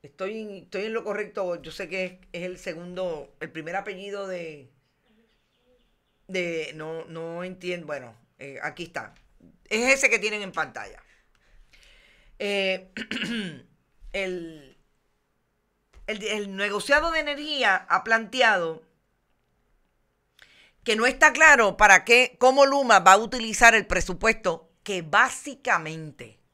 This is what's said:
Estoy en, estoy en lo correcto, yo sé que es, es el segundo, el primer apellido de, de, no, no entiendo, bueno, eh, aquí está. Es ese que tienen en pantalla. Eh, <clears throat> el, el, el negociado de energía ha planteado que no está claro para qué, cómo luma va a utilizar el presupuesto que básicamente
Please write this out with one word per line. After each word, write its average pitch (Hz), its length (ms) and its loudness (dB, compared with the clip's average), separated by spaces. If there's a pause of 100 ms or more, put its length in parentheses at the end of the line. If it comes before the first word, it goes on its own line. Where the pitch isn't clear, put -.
Estoy 196 380 -10
en, 214 100 -14
estoy 196 340 -10
en 220 80 -8
lo 226 100 -6
correcto, 196 580 -6
yo 156 100 -16
sé 175 180 -12
que 185 160 -6
es, 185 80 -12 (180)
es 170 120 -10
el 180 160 -10
segundo, 175 800 -10
el 165 100 -12
primer 165 240 -12
apellido 202 520 -10
de, 160 440 -12 (1600)
de, 170 480 -6
no, 160 300 -12
no 165 380 -12
entiendo, 180 440 -10
bueno, 131 280 -12 (240)
eh, 135 240 -16
aquí 156 200 -10
está. 113 300 -12 (520)
Es 247 300 0
ese 262 140 0
que 226 100 2
tienen 208 240 -6
en 185 80 -12
pantalla. 117 520 -10 (1400)
Eh, 196 560 -4
<clears throat> 220 720 -8 (480)
el, 165 640 -10 (1300)
el, 214 180 -10
el 202 320 -8
negociado 240 560 0
de 320 80 -2
energía 294 560 -2 (140)
ha - 140 0
planteado 220 800 0 (2000)
que 220 120 0
no 226 100 0
está 254 280 4
claro 262 420 6
para 196 300 8
qué, 240 340 4
cómo 262 260 8
luma 269 340 4
va 185 140 10
a 196 40 10
utilizar 226 580 4
el 214 120 0
presupuesto - 840 -2 (120)
que 185 180 -6
básicamente 160 1400 -4 (140)